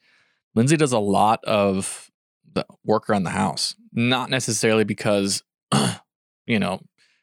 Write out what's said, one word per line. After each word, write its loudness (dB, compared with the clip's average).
Lindsay 2
does 2
a 2
lot 2
of -2
the -4
work 0
around 0
the -4
house. -4
Not -2
necessarily 0
because, -2
<clears throat> -6
you 0
know, -4